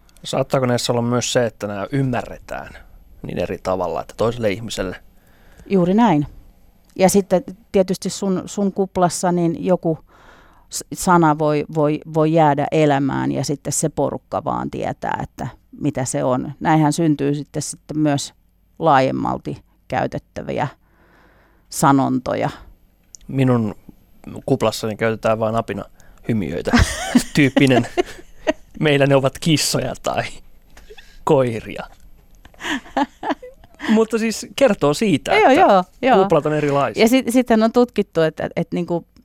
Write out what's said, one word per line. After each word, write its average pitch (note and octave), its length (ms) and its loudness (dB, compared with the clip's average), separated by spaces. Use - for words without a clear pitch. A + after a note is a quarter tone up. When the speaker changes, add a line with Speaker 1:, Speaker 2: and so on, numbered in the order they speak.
Speaker 1:
Saattaako C3+ 420 -2
näissä B2 260 -2
olla A#2+ 100 0
myös A#2+ 300 -2
se, B2 140 2
että G#2 200 -8
nämä G2+ 260 -8
ymmärretään A#2 840 -6
niin - 160 -8
eri F2 240 -4
tavalla, F2+ 380 -4
että - 160 -14
toiselle A#2 340 -2
ihmiselle? F#2+ 460 -8
Speaker 2:
Juuri F#3 280 2
näin. G3 320 4
Ja F#3 120 4
sitten F#3 340 2
tietysti F#3+ 380 0
sun, F#3 360 -4
sun G3+ 260 -4
kuplassa F#3 600 0
niin F3 320 -2
joku F3 340 0
s-, - 140 -10
sana D#3+ 440 4
voi, D3+ 260 0
voi, D3+ 260 0
voi D#3 180 2
jäädä D3 400 2
elämään C#3 600 2
ja C3+ 120 -4
sitten D3 280 -6
se - 160 -2
porukka - 560 -4
vaan B1+ 260 -4
tietää, - 520 -6
että - 260 -10
mitä C3+ 240 -4
se C#3+ 200 -6
on. C3 360 -4
Näinhän D#3 320 2
syntyy C#3+ 420 0
sitten, D3 280 -8
sitten - 360 -10
myös D3 360 -2
laajemmalti C3 800 0
käytettäviä - 800 -6
sanontoja. C3 840 0
Speaker 1:
Minun B2+ 460 0
kuplassani A2 500 0
käytetään A2 420 0
vain A2+ 180 -2
apina G2+ 280 -4
hymiöitä. G#2 420 -2
<laughs> - 320 -2
Tyyppinen, C3 500 4
meillä C#3+ 260 4
ne C#3 100 4
ovat C3+ 220 0
kissoja C#3 640 -2
tai A#2 200 -2
koiria. A#2 580 0
Mutta A3 300 2
siis A3 280 -4
kertoo D3 380 2
siitä, F#3+ 400 0
Speaker 2:
Joo, G4+ 160 6
Speaker 1:
että C#4+ 100 6
Speaker 2:
joo, G#3 240 6
joo. A3 200 4
Speaker 1:
kuplat D#3+ 240 2
on D3+ 80 0
erilaisia. C#3+ 500 2
Speaker 2:
Ja A#3 40 6
sit, B3+ 200 4
sitten A#3+ 340 4
on A3+ 100 2
tutkittu, A3+ 480 0
että, D#3 240 0
että, - 160 -6
että - 160 -6
niinku E3+ 300 -4